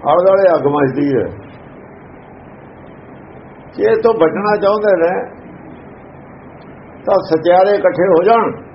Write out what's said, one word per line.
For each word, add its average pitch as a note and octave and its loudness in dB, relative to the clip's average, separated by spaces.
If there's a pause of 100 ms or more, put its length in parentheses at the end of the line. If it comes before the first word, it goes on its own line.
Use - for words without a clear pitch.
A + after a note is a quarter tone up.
ਆਲੇ F3 0
ਦੁਆਲੇ F#3+ 2
ਅੱਗ C#3+ -2
ਮੱਚਦੀ C#3+ -2
ਹੈ। G2+ -2 (2500)
ਜੇ G#3 0
ਇਹ A3 2
ਤੋਂ A3+ 4
ਬਚਣਾ G3 0
ਚਾਹੁੰਦੇ G#3 0
ਨੇ E3+ 2 (1900)
ਤਾਂ G3 0
ਸਚਿਆਰੇ F3 2
ਇਕੱਠੇ E3 0
ਹੋ E3+ 2
ਜਾਣ G#3+ 2 (240)